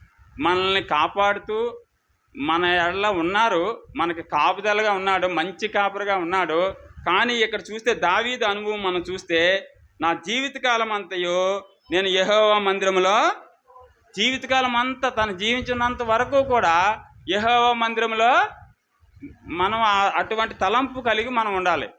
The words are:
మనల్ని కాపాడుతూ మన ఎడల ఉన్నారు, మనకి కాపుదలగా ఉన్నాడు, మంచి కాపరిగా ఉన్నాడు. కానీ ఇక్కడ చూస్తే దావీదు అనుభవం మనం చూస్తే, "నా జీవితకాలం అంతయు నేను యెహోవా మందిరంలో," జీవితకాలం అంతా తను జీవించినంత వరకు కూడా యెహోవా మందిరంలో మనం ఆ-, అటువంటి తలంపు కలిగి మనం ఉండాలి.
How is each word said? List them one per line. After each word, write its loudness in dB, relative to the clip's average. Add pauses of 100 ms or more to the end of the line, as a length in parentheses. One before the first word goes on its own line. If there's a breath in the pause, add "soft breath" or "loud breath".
(400)
మనల్ని 2
కాపాడుతూ 0 (560)
మన 0
ఎడల 0
ఉన్నారు, 0 (140)
మనకి -2
కాపుదలగా 0
ఉన్నాడు, 0
మంచి -2
కాపరిగా -2
ఉన్నాడు. 0 (340)
కానీ 2
ఇక్కడ -2 (120)
చూస్తే 0
దావీదు 0
అనుభవం -2
మనం 0
చూస్తే, 0 (320)
"నా 2
జీవితకాలం -2
అంతయు -2 (280)
నేను 0
యెహోవా 4
మందిరంలో," 2 (840)
జీవితకాలం 0
అంతా -2
తను -2
జీవించినంత -2
వరకు 0
కూడా 2 (240)
యెహోవా 2
మందిరంలో 2 (1000)
మనం -2
ఆ-, 2
అటువంటి -2
తలంపు -2
కలిగి -2
మనం -2
ఉండాలి. -2